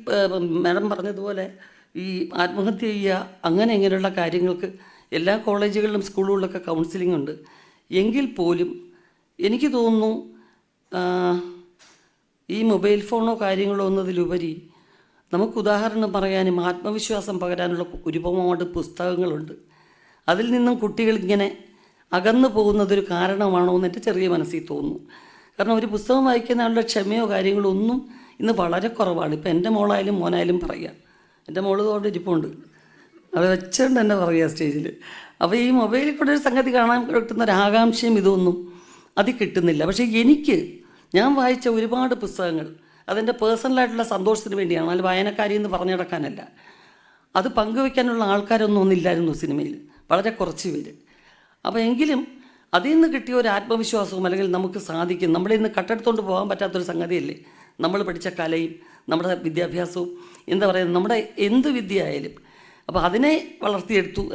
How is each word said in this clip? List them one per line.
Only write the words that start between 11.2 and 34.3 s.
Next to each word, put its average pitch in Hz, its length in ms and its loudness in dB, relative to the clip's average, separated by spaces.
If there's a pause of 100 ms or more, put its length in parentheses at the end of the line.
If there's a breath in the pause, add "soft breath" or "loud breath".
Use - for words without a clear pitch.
ഈ 185 80 -4 (120)
മൊബൈൽ 208 380 4
ഫോണോ 226 320 0
കാര്യങ്ങളോ 196 520 0
എന്നതിലുപരി 175 600 -2 (800 soft breath)
നമുക്ക് 208 300 0
ഉദാഹരണം 208 540 0
പറയാനും 190 420 0 (100)
ആത്മവിശ്വാസം 208 720 -4
പകരാനുള്ള 175 440 -2 (220)
ഒരുപാട് 175 560 0 (120)
പുസ്തകങ്ങളുണ്ട്. 170 760 -4 (760 soft breath)
അതിൽ 185 260 2
നിന്നും 247 300 2
കുട്ടികൾ 220 400 2
ഇങ്ങനെ 202 240 2 (640 soft breath)
അകന്നു 226 460 4
പോകുന്നതൊരു 202 520 2
കാരണമാണോ 185 680 2
എന്ന് 185 120 2
എൻ്റെ 180 160 -10
ചെറിയ 190 300 0
മനസ്സിൽ 156 340 -4
തോന്നുന്നു. 147 320 -6 (540 loud breath)
കാരണം 214 240 0
ഒരു 214 160 -2
പുസ്തകം 254 340 2
വായിക്കുന്ന 240 380 2
ആളുടെ 226 240 2
ക്ഷമയോ 214 420 0
കാര്യങ്ങളോ 196 420 2
ഒന്നും 226 240 0 (400 loud breath)
ഇന്ന് 202 220 0
വളരെ 180 380 0
കുറവാണ്. 170 380 0
ഇപ്പം 170 180 -4
എൻ്റെ 180 220 0
മോളായാലും 202 440 0
മോനായാലും 175 440 0
പറയുക, - 300 -8 (520 soft breath)
എൻ്റെ 165 200 -6
മോള് 196 180 2
ഇതുകൊണ്ട് 208 280 0
ഇരിപ്പുണ്ട്, 170 340 0 (840 soft breath)
അത് 175 200 2
വെച്ചുകൊണ്ട് 254 480 2
തന്നെ 208 220 4
പറയുക 165 320 2